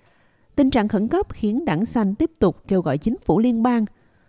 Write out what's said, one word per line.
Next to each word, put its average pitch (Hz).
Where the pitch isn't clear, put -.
Tình 277
trạng 214
khẩn 214
cấp 370
khiến 226
Đảng 202
Xanh 208
tiếp 330
tục 190
kêu 185
gọi 147
chính 233
phủ 170
liên 226
bang 233